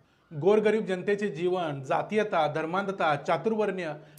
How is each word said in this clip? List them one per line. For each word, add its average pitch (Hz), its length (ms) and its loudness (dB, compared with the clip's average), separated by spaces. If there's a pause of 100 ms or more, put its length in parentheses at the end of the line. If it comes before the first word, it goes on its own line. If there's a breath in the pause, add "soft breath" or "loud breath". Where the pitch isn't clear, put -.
(420 soft breath)
गोरगरीब 208 440 4
जनतेचे 196 420 -2
जीवन, 165 540 -2
जातीयता, 165 680 0
धर्मांधता, 170 680 0
चातुर्वर्ण्य 185 800 -2 (240 loud breath)